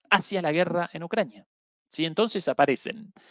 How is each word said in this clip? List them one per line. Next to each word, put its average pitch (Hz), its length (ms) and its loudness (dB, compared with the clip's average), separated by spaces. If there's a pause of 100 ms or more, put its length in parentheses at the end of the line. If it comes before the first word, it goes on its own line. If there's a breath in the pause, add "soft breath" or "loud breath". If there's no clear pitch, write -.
(100)
hacia 190 320 2
la 151 100 2
guerra 170 400 0
en 165 120 -10
Ucrania. - 420 -4 (420)
¿Sí? - 160 -4
Entonces 180 440 0
aparecen, - 640 0 (160 soft breath)